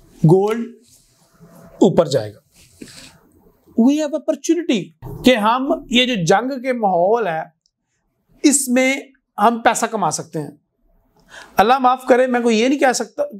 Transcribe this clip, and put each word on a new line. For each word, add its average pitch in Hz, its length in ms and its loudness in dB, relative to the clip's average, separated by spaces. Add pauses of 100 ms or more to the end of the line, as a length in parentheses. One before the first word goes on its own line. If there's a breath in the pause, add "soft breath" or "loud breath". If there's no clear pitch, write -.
(220)
गोल्ड 202 520 2 (1080)
ऊपर 165 260 4
जाएगा। 110 320 -6 (1400 loud breath)
We 262 160 4
have 302 180 -4
opportunity 311 680 -2 (420)
कि 247 100 4
हम 254 580 -2
ये 247 140 2
जो 247 100 -2 (100)
जंग 208 260 2
के 262 220 -6
माहौल 202 540 0
है, 165 260 -8 (920)
इसमें 262 680 0 (260)
हम 226 240 2
पैसा 233 260 0
कमा 202 220 -4
सकते 156 300 -8
हैं। - 220 -14 (1000 loud breath)
अल्लाह 233 200 4
माफ 254 300 0
करे, 254 180 4
मैं 240 160 -2
कोई 233 120 2
ये 226 140 2
नहीं 277 100 0
कह 262 140 2
सकता, 240 300 -8 (160)